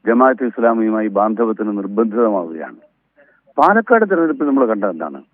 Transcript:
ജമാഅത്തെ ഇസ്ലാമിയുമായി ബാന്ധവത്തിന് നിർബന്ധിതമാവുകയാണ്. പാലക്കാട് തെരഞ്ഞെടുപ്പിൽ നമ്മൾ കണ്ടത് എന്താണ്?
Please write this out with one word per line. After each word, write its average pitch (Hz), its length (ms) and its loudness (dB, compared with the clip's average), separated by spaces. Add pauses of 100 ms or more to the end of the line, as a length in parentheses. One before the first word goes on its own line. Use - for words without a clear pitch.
ജമാഅത്തെ 123 420 2
ഇസ്ലാമിയുമായി 110 580 0 (100)
ബാന്ധവത്തിന് 107 600 -2
നിർബന്ധിതമാവുകയാണ്. 98 1000 -4 (800)
പാലക്കാട് 214 500 4
തെരഞ്ഞെടുപ്പിൽ 156 400 0
നമ്മൾ 135 220 2
കണ്ടത് 101 240 -2
എന്താണ്? 69 260 -10 (120)